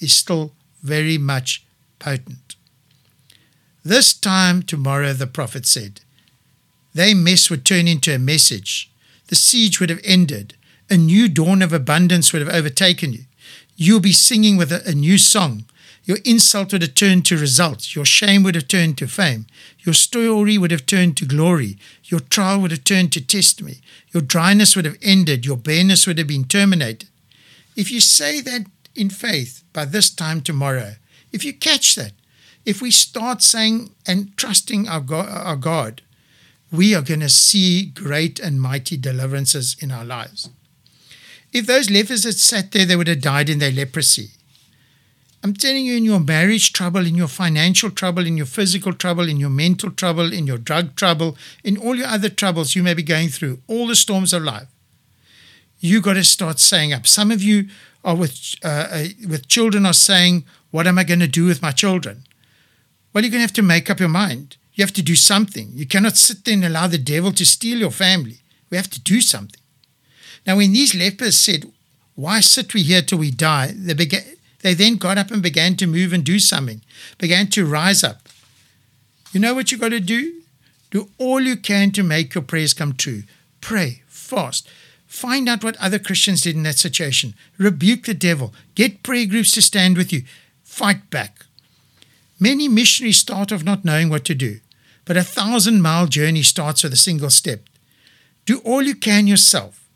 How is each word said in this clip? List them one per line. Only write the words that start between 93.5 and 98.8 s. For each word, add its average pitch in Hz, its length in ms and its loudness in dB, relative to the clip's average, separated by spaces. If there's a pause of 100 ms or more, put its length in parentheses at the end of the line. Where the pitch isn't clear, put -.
off 175 140 -4
not 196 200 -2
knowing 160 260 2
what 151 160 -4
to 160 80 -4
do, 117 260 -6 (440)
but 175 120 -2
a 180 80 2
thousand-mile 196 840 2
journey 151 360 0
starts 151 400 0
with 143 100 -4
a 127 40 0
single 147 340 0
step. - 380 -2 (760)
Do 240 140 0
all 254 240 -2